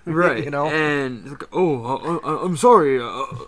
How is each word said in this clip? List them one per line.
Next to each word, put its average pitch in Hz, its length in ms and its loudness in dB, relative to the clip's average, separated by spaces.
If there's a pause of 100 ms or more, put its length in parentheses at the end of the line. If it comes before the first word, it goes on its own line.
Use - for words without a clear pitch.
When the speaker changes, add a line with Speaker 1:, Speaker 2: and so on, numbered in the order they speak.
Speaker 1:
Right. 160 380 0
Speaker 2:
You 143 60 -8
know? 143 160 -2
Speaker 1:
And 147 580 -2
it's 135 80 -16
like, - 220 -18
"Oh, 151 320 0
uh, 127 120 -2
uh, 165 260 -4
uh, 147 220 -4
I'm 180 120 -2
sorry, 156 420 6
uh, 120 60 -6
uh, 120 220 -6 (200)